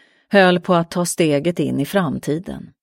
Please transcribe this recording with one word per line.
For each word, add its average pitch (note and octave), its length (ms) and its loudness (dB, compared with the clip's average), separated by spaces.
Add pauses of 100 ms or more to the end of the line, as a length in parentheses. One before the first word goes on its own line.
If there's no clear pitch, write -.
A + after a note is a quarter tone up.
(300)
höll F3+ 300 4
på F3+ 140 -2
att E3+ 180 0
ta F3 140 -2
steget D#3+ 540 0
in C3 200 -2
i C#3 60 -2
framtiden. D3+ 840 -4 (120)